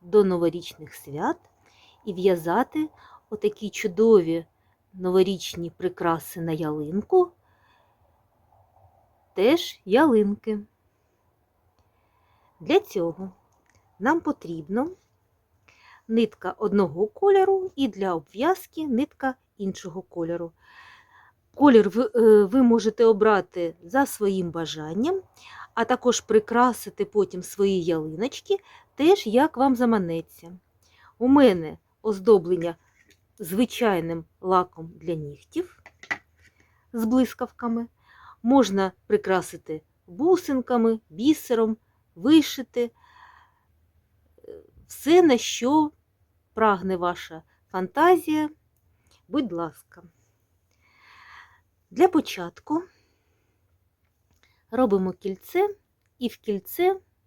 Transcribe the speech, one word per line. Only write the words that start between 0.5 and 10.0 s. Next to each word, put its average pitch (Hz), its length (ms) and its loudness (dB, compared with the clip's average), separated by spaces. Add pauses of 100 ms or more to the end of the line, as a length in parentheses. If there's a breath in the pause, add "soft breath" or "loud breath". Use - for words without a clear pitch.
свят 160 420 -6 (680 soft breath)
і 202 80 -8
в'язати 185 760 0 (400 soft breath)
отакі 214 400 -6
чудові 175 760 2 (480)
новорічні 185 760 -2
прикраси 170 720 -6
на 165 100 -6
ялинку, 160 800 -2 (2000)
теж 269 500 0
ялинки. 214 720 2 (2000)